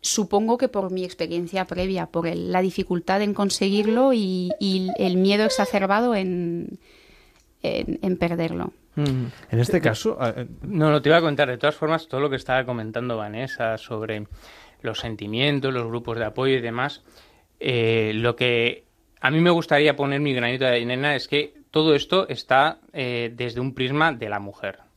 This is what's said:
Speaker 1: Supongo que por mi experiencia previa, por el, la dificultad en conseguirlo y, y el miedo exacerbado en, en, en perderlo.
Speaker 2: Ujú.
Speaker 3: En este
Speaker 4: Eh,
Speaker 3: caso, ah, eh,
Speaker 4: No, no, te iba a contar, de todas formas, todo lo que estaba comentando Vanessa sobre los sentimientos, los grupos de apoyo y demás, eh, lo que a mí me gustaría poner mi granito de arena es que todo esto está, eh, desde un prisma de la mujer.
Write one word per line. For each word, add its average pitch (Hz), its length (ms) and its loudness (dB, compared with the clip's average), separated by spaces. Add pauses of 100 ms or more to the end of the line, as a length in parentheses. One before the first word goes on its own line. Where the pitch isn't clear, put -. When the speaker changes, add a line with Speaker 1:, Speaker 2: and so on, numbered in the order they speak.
Speaker 1:
Supongo 220 580 2
que 262 100 2
por 196 220 -2
mi 185 140 -2
experiencia 175 600 -4
previa, 180 420 -2
por 165 200 -2
el, 170 240 -4
la 180 100 2
dificultad 190 640 0
en 208 120 0
conseguirlo 208 760 2
y, 185 460 0
y 190 400 0
el 185 180 2
miedo 202 280 6
exacerbado 208 720 2
en, 180 640 -4 (800)
en, - 400 -4
en 185 140 0
perderlo. 170 560 -4 (240)
Speaker 2:
Ujú. 131 320 0 (220)
Speaker 3:
En 113 100 2
este 120 180 2
Speaker 4:
Eh, - 20 2
Speaker 3:
caso, 123 400 0
ah, 117 160 0
eh, 123 100 -8 (160)
Speaker 4:
No, 156 280 2
no, 147 100 4
te 139 80 0
iba 160 100 8
a 175 40 4
contar, 147 260 2
de 123 80 -4
todas 143 200 0
formas, 160 320 -2
todo 131 120 -4
lo 143 100 0
que 135 60 -4
estaba 131 300 0
comentando 117 500 -4
Vanessa 110 600 -4
sobre 107 480 -6 (560)
los 104 160 -6
sentimientos, 123 720 -2
los 123 140 -2
grupos 113 320 -6
de 113 60 -2
apoyo 131 320 0
y 127 40 0
demás, 120 420 -4 (580)
eh, 113 540 0
lo 117 220 -2
que 120 480 0 (360)
a 131 100 2
mí 156 100 2
me 170 100 6
gustaría 151 460 2
poner 139 240 -2
mi 143 140 0
granito 123 300 0
de 131 80 4
arena 127 440 0
es - 120 -8
que 147 260 -2 (160)
todo 156 240 4
esto 180 340 0
está, 135 500 2 (140)
eh, 120 420 -4
desde 120 260 -6
un 127 140 -4
prisma 139 380 0
de 113 160 -8
la 104 100 -4
mujer. 98 420 -10 (160)